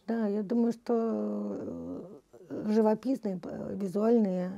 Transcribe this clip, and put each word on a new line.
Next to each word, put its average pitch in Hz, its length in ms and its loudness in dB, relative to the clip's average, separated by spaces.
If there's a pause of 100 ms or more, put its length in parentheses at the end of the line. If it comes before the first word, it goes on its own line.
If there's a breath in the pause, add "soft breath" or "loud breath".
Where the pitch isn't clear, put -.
Да, 226 200 0
я 208 160 0
думаю, 233 300 2
что, 214 880 -2
э, - 1120 -8
живописное, 220 720 2
э, - 320 -8
визуальное 196 840 2